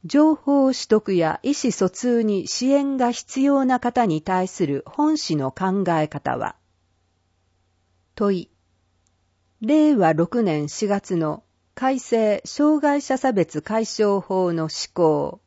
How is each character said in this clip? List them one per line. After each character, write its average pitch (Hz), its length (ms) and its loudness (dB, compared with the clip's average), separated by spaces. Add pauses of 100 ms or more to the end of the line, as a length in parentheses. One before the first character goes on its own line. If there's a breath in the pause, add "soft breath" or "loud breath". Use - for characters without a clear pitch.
情 302 320 4
報 277 360 2
取 - 140 -6
得 214 280 2
や 160 280 0
意 285 180 0
思 233 120 0
疎 185 180 0
通 240 320 0
に 202 240 -2
支 254 240 -2
援 277 260 0
が 247 140 0
必 - 300 -8
要 277 240 2
な 254 160 2
方 240 260 0
に 156 160 -2
対 185 240 -2
す - 180 -4
る 139 220 -4
本 302 320 0
市 - 160 -4
の 135 160 -2
考 190 380 -2
え 160 180 2
方 135 300 -6
は。 110 180 -6 (1600)
問 202 280 0
い。 - 80 -18 (1080)
令 302 360 4
和 170 160 4
六 170 320 0
年 151 240 -2
四 - 180 -6
月 196 300 -4
の 156 260 -4 (320)
改 262 240 -2
正 220 460 0
障 302 360 0
害 285 220 0
者 - 160 -2
差 262 140 0
別 170 280 -2
解 220 260 -4
消 202 340 0
法 185 320 -2
の 160 160 -2
施 - 240 -10
行 156 540 0